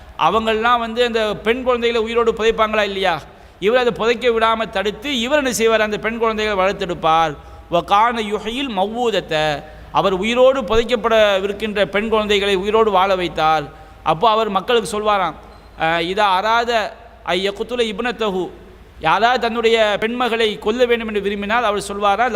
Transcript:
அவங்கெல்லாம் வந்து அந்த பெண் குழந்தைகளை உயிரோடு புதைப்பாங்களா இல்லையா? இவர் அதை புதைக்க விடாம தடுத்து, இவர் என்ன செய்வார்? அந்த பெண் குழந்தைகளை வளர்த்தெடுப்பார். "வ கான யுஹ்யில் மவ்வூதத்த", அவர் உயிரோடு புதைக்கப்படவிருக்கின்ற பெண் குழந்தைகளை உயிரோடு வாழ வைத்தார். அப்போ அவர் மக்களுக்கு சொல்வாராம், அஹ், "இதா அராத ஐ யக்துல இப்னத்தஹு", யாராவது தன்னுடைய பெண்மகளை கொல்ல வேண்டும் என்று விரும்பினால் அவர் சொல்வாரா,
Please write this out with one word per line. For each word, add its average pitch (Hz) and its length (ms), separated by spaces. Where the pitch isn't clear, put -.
அவங்கெல்லாம் 220 600
வந்து 226 260
அந்த 220 320
பெண் 247 260
குழந்தைகளை 233 420
உயிரோடு 226 280
புதைப்பாங்களா 214 480
இல்லையா? 190 420
இவர் 247 160
அதை 240 180
புதைக்க 233 340
விடாம 226 320
தடுத்து, 208 340
இவர் 294 180
என்ன 262 180
செய்வார்? 220 260
அந்த 208 180
பெண் 226 180
குழந்தைகளை 214 380
வளர்த்தெடுப்பார். 165 720
"வ 170 100
கான 226 240
யுஹ்யில் 233 460
மவ்வூதத்த", 208 560
அவர் 185 240
உயிரோடு 254 380
புதைக்கப்படவிருக்கின்ற 214 1120
பெண் 214 180
குழந்தைகளை 202 500
உயிரோடு 214 360
வாழ 190 120
வைத்தார். 156 420
அப்போ 160 240
அவர் 214 220
மக்களுக்கு 233 380
சொல்வாராம், 202 420
அஹ், 170 180
"இதா 208 140
அராத 226 340
ஐ - 20
யக்துல 226 340
இப்னத்தஹு", 214 520
யாராவது 214 400
தன்னுடைய 226 300
பெண்மகளை 233 460
கொல்ல 233 140
வேண்டும் 226 200
என்று 208 160
விரும்பினால் 208 440
அவர் 202 200
சொல்வாரா, 202 460